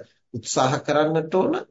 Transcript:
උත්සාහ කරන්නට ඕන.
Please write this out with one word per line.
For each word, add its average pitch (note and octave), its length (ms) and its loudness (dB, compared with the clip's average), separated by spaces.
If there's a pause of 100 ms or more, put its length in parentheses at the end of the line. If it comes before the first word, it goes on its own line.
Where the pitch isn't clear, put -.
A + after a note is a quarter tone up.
(340)
උත්සාහ C3 440 0
කරන්නට D#3 560 0
ඕන. G#3+ 200 2 (160)